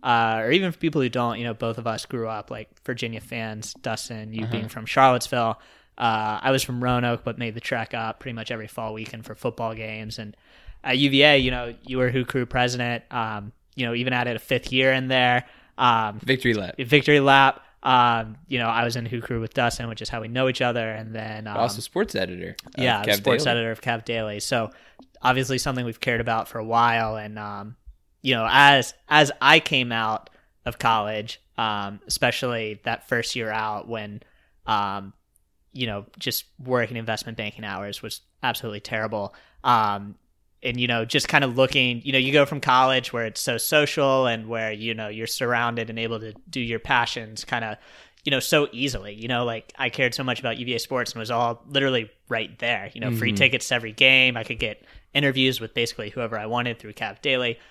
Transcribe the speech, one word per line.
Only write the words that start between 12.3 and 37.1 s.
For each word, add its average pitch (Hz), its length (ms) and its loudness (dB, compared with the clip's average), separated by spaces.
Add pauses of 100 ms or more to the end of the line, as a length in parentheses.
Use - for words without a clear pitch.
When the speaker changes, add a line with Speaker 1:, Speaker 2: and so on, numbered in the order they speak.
Speaker 1:
president, 123 640 -2
um, 110 420 -6 (240)
you 127 120 -4
know, 117 80 -4
even 123 180 -2
added 123 220 0
a 110 40 -6
fifth - 320 -4
year 131 220 4
in 131 140 0
there. 123 380 4 (320)
Um, 113 420 4
Speaker 2:
Victory 131 340 2
lap. 98 240 -4
Speaker 1:
Victory 139 420 6
lap. 135 420 8 (200)
Um, 117 560 4 (100)
you 123 120 -2
know, 117 80 0
I 113 160 2
was 117 120 -2
in 120 120 -4
Who 117 140 -6
Crew 117 200 -4
with 110 140 -8
Dustin, 120 340 0
which 110 140 -10
is - 60 -8
how 117 120 -6
we 110 60 -10
know 127 220 0
each 127 120 -2
other. 120 300 0
And 110 240 -10
then, 110 320 -8
um, 104 100 -6
Speaker 2:
Also 113 240 0
sports 208 340 -4
editor 90 400 -6 (220)
of 127 60 0
Speaker 1:
yeah, 110 200 2
Speaker 2:
Cav 107 120 2
Speaker 1:
sports 113 300 2
Speaker 2:
Daily. 120 120 2
Speaker 1:
editor 113 140 -2
of 110 100 -10
Cav 117 240 -2
Daily. 107 340 -4
So 113 300 -2 (520)
obviously 127 360 2
something 127 280 -4
we've 113 140 -8
cared 117 220 0
about 113 260 -2
for 117 120 -10
a 110 40 -8
while. 113 540 2
And, 107 220 -12
um, 104 360 -12 (460)
you 127 120 2
know, 113 160 2
as, 139 440 8 (140)
as 147 320 6
I 151 200 8
came 127 320 0
out 110 400 -2 (340)
of - 140 -6
college, 110 600 0 (200)
um, 104 480 -4
especially 117 760 -2
that - 220 -4
first 131 280 -2
year 113 160 -4
out 107 360 -4
when, 107 360 -10 (420)
um, 101 480 -2 (600)
you 127 120 -6
know, 101 200 -6 (120)
just - 280 -6 (120)
working 123 400 -2
investment 113 400 -6